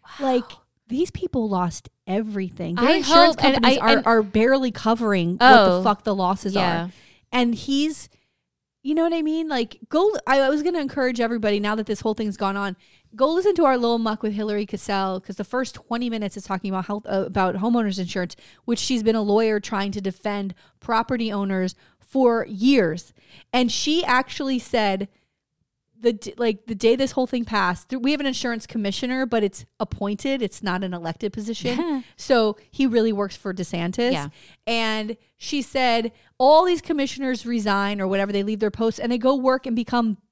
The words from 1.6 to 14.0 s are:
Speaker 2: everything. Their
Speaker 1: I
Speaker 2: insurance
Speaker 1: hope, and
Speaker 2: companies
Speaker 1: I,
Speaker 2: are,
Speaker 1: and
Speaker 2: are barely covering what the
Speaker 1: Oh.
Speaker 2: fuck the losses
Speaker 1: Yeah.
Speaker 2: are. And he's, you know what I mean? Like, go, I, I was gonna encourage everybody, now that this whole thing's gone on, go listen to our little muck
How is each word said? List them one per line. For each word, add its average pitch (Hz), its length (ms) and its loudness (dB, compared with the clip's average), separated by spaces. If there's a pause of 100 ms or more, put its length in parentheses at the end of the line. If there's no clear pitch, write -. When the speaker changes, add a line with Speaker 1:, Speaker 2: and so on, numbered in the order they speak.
Speaker 2:
everything. 190 720 -4
Their 240 120 2
Speaker 1:
I 311 60 6
Speaker 2:
insurance 320 420 6
Speaker 1:
hope, - 80 -4
and 269 120 6
Speaker 2:
companies 262 240 4
Speaker 1:
I, - 20 -2
Speaker 2:
are, 285 160 4
Speaker 1:
and 262 80 -2
Speaker 2:
are 226 180 4
barely 247 480 2
covering 208 640 0
what - 60 -6 (260)
the 185 60 6
Speaker 1:
Oh. 180 120 2
Speaker 2:
fuck 208 200 2
the 202 120 0
losses 190 400 -2
Speaker 1:
Yeah. 170 300 0
Speaker 2:
are. 185 60 -12 (400)
And 240 240 2
he's, 285 520 -2 (760)
you 285 120 -2
know 330 80 2
what 339 100 0
I 330 100 -2
mean? 311 260 -2
Like, 240 300 -4 (100)
go, 392 260 2 (100)
I, 269 160 4
I 269 80 4
was 294 140 0
gonna 349 160 -2
encourage 254 400 -2
everybody, 220 400 0
now 208 160 -2
that 220 120 -6
this 208 140 -4
whole 220 120 -2
thing's 208 240 -6
gone 196 180 -2
on, 202 220 -4 (380)
go 269 180 2
listen 370 220 2
to 339 100 4
our 262 120 4
little 233 200 2
muck 220 240 -2